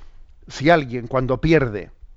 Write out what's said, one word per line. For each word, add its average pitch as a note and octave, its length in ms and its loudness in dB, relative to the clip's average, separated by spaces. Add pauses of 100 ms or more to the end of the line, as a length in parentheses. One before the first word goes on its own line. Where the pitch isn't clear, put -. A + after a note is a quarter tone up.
(460)
si C#3 240 0
alguien B2 360 2
cuando C3 340 0
pierde, B2+ 500 2 (260)